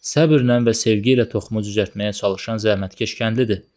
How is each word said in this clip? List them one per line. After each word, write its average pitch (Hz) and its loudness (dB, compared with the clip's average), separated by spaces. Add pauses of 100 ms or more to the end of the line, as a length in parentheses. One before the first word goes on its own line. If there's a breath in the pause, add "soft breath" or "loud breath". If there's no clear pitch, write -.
(140)
səbirlə 135 4
və 113 2
sevgi 113 2
ilə 117 2
toxumu 107 -6
düzəltməyə 101 -4
çalışan 104 -4
zəhmətkeş 104 -2
kəndlidir. 113 -2 (100)